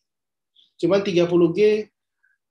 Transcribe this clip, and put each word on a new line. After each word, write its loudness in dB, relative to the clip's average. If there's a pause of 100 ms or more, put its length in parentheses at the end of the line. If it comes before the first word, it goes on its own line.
(760)
Cuman -2
tiga -2
puluh 0
G 0 (640)